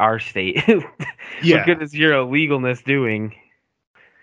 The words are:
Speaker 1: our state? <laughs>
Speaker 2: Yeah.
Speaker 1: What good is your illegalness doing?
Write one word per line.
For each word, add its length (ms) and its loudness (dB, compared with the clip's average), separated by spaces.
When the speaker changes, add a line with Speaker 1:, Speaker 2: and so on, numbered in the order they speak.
Speaker 1:
our 180 2
state? 460 -4
<laughs> 760 -2
Speaker 2:
Yeah. 160 6
Speaker 1:
What 80 0
good 160 0
is 120 -12
your 200 2
illegalness 680 0
doing? 500 -2